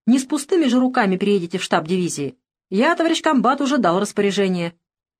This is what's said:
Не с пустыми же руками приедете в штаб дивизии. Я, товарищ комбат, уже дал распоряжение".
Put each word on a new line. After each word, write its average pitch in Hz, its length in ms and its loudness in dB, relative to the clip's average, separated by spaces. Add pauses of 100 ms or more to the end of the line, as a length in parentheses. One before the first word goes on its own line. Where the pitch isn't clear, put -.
Не 247 120 4
с 262 60 0
пустыми 302 440 0
же 247 120 2
руками 247 380 0
приедете 190 400 0
в 175 60 -6
штаб 170 220 0
дивизии. 160 520 -4 (320)
Я, 269 260 2
товарищ 330 260 0
комбат, 277 380 2
уже 285 180 0
дал 185 220 2
распоряжение". 196 800 -2 (420)